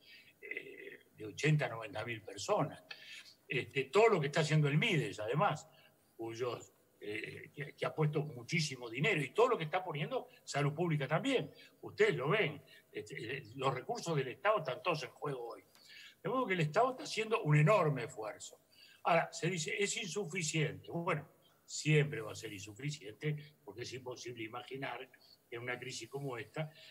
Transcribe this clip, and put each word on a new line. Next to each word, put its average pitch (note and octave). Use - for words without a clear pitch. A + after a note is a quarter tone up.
eh, -
de G#2+
ochenta, C3+
noventa A2
mil A#2
personas. -
Este, -
todo A3
lo F#3+
que C#3
está D#3+
haciendo D#3
el C#3+
mides, D3+
además, D3
cuyos, A2+
eh, -
que, D3
que -
ha B2+
puesto D3+
muchísimo B2
dinero D#3
y C3
todo A#3+
lo A3
que D#3+
está F3+
poniendo F3+
salud D3
pública D#3
también. F#3
Ustedes G#3
lo C#3
ven, F3+
este, -
eh, -
los C3
recursos E3+
del B2+
Estado G3+
están C#3+
todos D3+
en A#2+
juego B2+
hoy. G#2+
De -
modo B3
que F#3+
el F3
Estado G#3
está B3+
haciendo G#3+
un D3+
enorme D3+
esfuerzo. -
Ahora, E3
se E3
dice, F3
"Es G3+
insuficiente". D#3+
Bueno, E3+
siempre D3
va G#2
a G2
ser G#2
insuficiente A2+
porque G#2
es A#2
imposible A#2+
imaginar B2
que A#2+
en A#2+
una B2
crisis B2
como C#3
esta, D3+